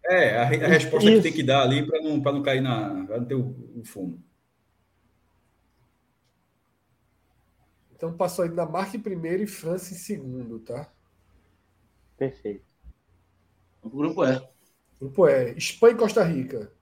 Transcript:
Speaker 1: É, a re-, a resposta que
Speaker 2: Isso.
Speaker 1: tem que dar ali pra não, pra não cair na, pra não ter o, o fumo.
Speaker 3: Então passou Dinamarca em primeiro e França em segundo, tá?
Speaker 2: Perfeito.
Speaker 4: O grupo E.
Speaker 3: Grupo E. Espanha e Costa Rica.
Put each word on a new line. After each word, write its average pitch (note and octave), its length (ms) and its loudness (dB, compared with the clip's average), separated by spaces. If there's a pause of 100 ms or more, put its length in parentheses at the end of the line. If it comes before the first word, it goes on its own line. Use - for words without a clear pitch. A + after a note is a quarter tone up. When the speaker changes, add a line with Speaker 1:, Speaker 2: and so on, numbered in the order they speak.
Speaker 1:
É, C#3+ 300 4
a G#2 60 2
re-, D3+ 200 0
a D#3+ 40 2
resposta D#3+ 400 4
que A3 60 10
Speaker 2:
Isso. G#3 80 8
Speaker 1:
tem D#3+ 100 0
que C#3+ 100 -2
dar C3+ 200 4
ali C#3 240 2
pra D#3 140 -2
não, D3+ 200 -2
pra C#3+ 120 0
não C#3+ 100 -4
cair C3+ 200 0
na, G#2 440 -4
pra A2 120 -6
não A#2+ 80 -4
ter C#3 80 -6
o, C3 60 -2 (360)
o A#2 80 -14
fumo. F2 380 -12 (3750)
Speaker 3:
Então E3 220 -8
passou F3 320 -2
Dinamarca E3+ 480 -6
em G#3 40 -8
primeiro F3+ 420 -4
e G#3 40 -4
França F3+ 460 -8
em E3+ 40 -14
segundo, B2+ 640 -10
tá? B2+ 280 -12 (1300)
Speaker 2:
Perfeito. A2 480 -8 (1160)
Speaker 4:
O A2+ 80 -16
grupo D#3 340 -2
E. B2+ 160 0 (600)
Speaker 3:
Grupo D3 280 4
E. C3 280 2
Espanha A3+ 380 4
e - 20 -6
Costa A3+ 280 2
Rica. B2+ 460 -4 (120)